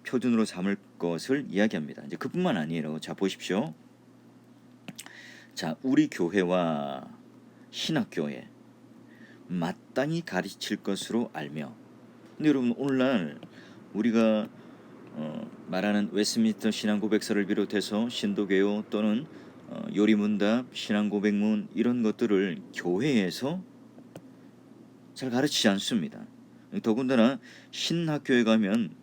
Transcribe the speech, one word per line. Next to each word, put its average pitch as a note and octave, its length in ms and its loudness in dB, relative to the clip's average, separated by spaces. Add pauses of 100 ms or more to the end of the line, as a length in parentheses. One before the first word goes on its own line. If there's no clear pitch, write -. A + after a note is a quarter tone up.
표준으로 A#2 380 2
삼을 G2 320 -2 (220)
것을 F2 500 -2
이야기합니다. F#2 560 0
이제 - 120 -10
그뿐만 E3 400 -2
아니에요. D#2 440 -4
자, - 140 -10
보십시오. F#2+ 600 -2 (1800)
자, - 300 -6
"우리 C#3+ 260 4
교회와 E2+ 1040 0 (600)
신학교에 D2+ 760 -4 (1000)
마땅히 B2+ 720 -2
가르칠 - 560 -4
것으로 A2 560 -2
알며." D2 420 -8 (600)
근데 D3+ 140 2
여러분, B2+ 260 2
오늘날 B2+ 640 0 (540)
우리가, A2 540 2 (640)
어, D#2 360 -8 (160)
말하는 G#2 460 0
웨스민스터 G#2+ 580 2
신앙고백서를 G#2 760 0
비롯해서 G#2 640 0
신도개요 G2+ 800 0
또는, G#2+ 360 0 (420)
어, - 240 -10
요리문답, G#2 800 4
신앙고백문 G#2 1000 0
이런 B2 300 0
것들을 G2+ 580 2 (140)
교회에서 A#2+ 840 0 (1500)
잘 C3 160 -4
가르치지 C3 380 2
않습니다. G2 560 -2 (580)
더군다나 B2 580 2 (320)
신학교에 D3+ 720 0
가면 A2 580 2